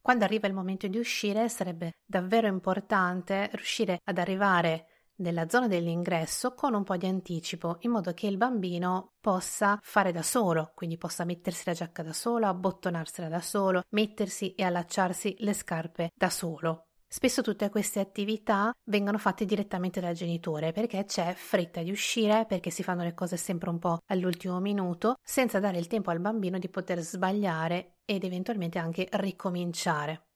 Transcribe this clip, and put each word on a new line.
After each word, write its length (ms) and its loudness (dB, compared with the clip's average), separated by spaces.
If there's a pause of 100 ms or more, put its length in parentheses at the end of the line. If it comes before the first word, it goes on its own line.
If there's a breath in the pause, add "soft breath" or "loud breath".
Quando 220 4
arriva 240 2
il 60 0
momento 340 -4
di 100 -2
uscire 520 0
sarebbe 440 -4 (120)
davvero 420 2
importante 1040 2
riuscire 500 -2
ad 160 -2
arrivare 680 2 (300 soft breath)
nella 300 0
zona 200 4
dell'ingresso 880 0
con 180 0
un 100 2
po' 140 -2
di 80 -4
anticipo, 760 -2
in 100 0
modo 220 0
che 140 -4
il 100 0
bambino 840 0
possa 600 2
fare 300 4
da 120 -2
solo, 520 2
quindi 220 -6
possa 260 -6
mettersi 420 -4
la 80 0
giacca 300 -6
da 100 -8
solo, 340 0
abbottonarsela 840 -2
da 120 -2
solo, 480 2
mettersi 680 -2
e 80 0
allacciarsi 760 0
le 140 0
scarpe 640 -4
da 140 2
solo. 580 -2 (200)
Spesso 340 2
tutte 280 0
queste 320 0
attività 720 0 (120)
vengono 320 2
fatte 280 0
direttamente 560 0
dal 140 -2
genitore 580 -2
perché 320 -2
c'è 280 -2
fretta 480 -2
di 100 -2
uscire, 540 4
perché 260 -2
si 120 -4
fanno 200 0
le 100 -2
cose 240 -2
sempre 320 -4
un 100 -2
po' 280 0
all'ultimo 520 0
minuto, 640 0
senza 360 2
dare 180 0
il 100 -2
tempo 220 -2
al 100 0
bambino 380 -2
di 100 -4
poter 320 -4
sbagliare 1040 0
ed 220 -2
eventualmente 540 -2
anche 320 -2
ricominciare. 1120 -2 (100)